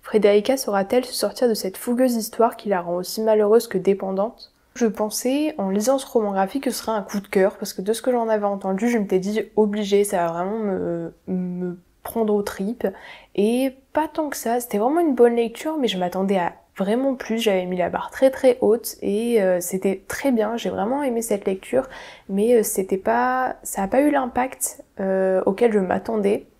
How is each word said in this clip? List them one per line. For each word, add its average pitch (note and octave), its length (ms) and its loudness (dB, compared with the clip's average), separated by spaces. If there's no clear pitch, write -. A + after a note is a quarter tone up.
Frederica G#3 560 4
saura-t-elle G#3 480 0
se - 80 -12
sortir G#3+ 340 -2
de A3 60 2
cette F#3+ 240 -6
fougueuse B3 380 0
histoire A3+ 420 0
qui - 120 -8
la F#3 120 0
rend F3 140 -4
aussi F#3 260 -6
malheureuse A3 460 4
que G3 100 -4
dépendante ? G3 720 -2
Je A#3 140 0
pensais, B3+ 720 -2
en F#3+ 120 -2
lisant A3 300 0
ce C4+ 60 -8
roman G#3+ 260 0
graphique, F#3+ 340 -2
que - 60 0
ce - 80 -6
serait - 120 -2
un G#3+ 100 0
coup G3+ 200 -6
de - 60 -20
cœur, G3+ 300 2
parce - 160 -10
que - 80 -8
de G3+ 120 -2
ce A3 80 -4
que B3+ 100 0
j'en A#3 160 0
avais G#3+ 180 0
entendu, G3 440 0
je A#3+ 80 2
m'étais G3 220 0
dit, G#3 220 -2
obligé, G3+ 480 2
ça F#3 220 0
va E3 80 -2
vraiment F#3+ 260 -4
me, F3 540 -4
me F3+ 520 -4
prendre G#3+ 320 -2
aux G3+ 60 0
tripes. G3+ 440 -6
Et B3 380 2
pas D#4 180 0
tant D#4 180 -4
que C4 60 -8
ça, A#3+ 240 -2
c'était A#3+ 180 -4
vraiment C4 220 2
une D4 160 2
bonne A#3+ 220 6
lecture, A#3 420 -2
mais B3 80 0
je F#3+ 100 -2
m'attendais F#3 400 0
à E3+ 140 0
vraiment A#3+ 380 0
plus, A3+ 240 -4
j'avais F#3+ 260 0
mis F3+ 120 -4
la F3 120 0
barre - 220 -6
très C4+ 180 4
très C4 300 2
haute, G#3+ 420 0
et, A3 400 0
euh, F#3 200 2
c'était F#3+ 480 -4
très C4+ 240 0
bien, A3 240 0
j'ai G#3+ 120 -4
vraiment A#3 340 -2
aimé A#3 180 -2
cette G#3 240 -2
lecture, G3+ 420 -2
mais, G#3+ 280 4
euh, G#3+ 80 6
c'était F#3+ 340 -2
pas, B3 680 0
ça - 200 -6
a F#3+ 40 -4
pas B3+ 140 2
eu D4 100 4
l'impact, C4 720 -4
euh, F#3+ 460 2
auquel A3 260 2
je G#3 80 4
m'attendais. G3+ 680 0